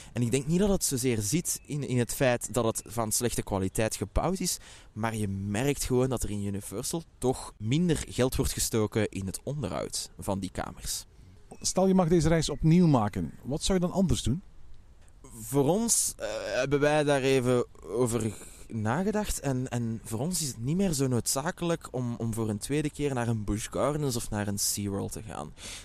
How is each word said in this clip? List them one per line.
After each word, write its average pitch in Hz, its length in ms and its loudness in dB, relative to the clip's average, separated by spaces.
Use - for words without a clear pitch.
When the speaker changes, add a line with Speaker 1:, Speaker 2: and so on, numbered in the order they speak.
Speaker 1:
En 117 100 -2
ik 120 80 0
denk 135 160 0
niet 170 120 2
dat 202 100 4
het 190 160 2
zozeer 123 360 0
zit 110 460 -2
in, 139 220 -6
in 127 100 0
het 120 160 0
feit 120 400 0
dat 120 100 2
het 113 220 0
van 110 260 -2
slechte 113 300 0
kwaliteit 101 540 0
gebouwd 170 440 0
is, - 180 -2
maar 113 240 -2
je 107 120 0
merkt 101 560 0
gewoon 127 240 2
dat 120 140 -2
er - 80 -2
in 104 140 -4
Universal 101 580 -6
toch - 380 0
minder 147 520 2
geld - 280 0
wordt 127 160 2
gestoken 107 560 0
in 95 180 -6
het 90 160 -6
onderhoud 104 760 -6
van 95 220 -2
die 92 100 -6
kamers. - 540 -8
Speaker 2:
Stel, - 260 2
je 190 80 6
mag 185 140 6
deze 160 200 6
reis 160 220 4
opnieuw 165 360 6
maken. 104 460 4
Wat 131 200 -6
zou 190 160 2
je 175 80 2
dan 170 80 -4
anders 165 280 2
doen? 135 200 0
Speaker 1:
Voor 127 460 0
ons, 214 480 2
eh, - 100 -8
hebben 135 260 2
wij 147 240 4
daar 143 180 4
even 127 420 4
over 110 500 0
nagedacht. 180 680 0
En, 131 280 -2
en 113 360 -2
voor 107 140 -6
ons 160 220 -2
is 156 80 -2
het 120 100 -8
niet 131 180 -2
meer 190 160 2
zo 139 140 2
noodzakelijk 147 840 -2
om, 123 280 -4
om 113 160 -2
voor 110 140 -2
een 104 100 -2
tweede 151 320 -2
keer 143 240 -2
naar 120 140 0
een 110 160 0
Busch 104 260 -4
Gardens 135 460 0
of - 140 -4
naar 104 180 -2
een 101 100 -4
SeaWorld 101 540 -2
te - 100 -10
gaan. 80 300 -10